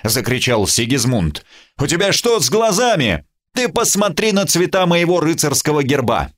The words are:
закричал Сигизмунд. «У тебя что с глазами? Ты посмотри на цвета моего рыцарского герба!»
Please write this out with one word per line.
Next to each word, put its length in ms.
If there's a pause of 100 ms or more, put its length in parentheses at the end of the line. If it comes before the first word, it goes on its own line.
закричал 640
Сигизмунд. 800 (320)
«У 100
тебя 240
что 300
с 80
глазами? 760 (280)
Ты 160
посмотри 640
на 120
цвета 400
моего 360
рыцарского 600
герба!» 540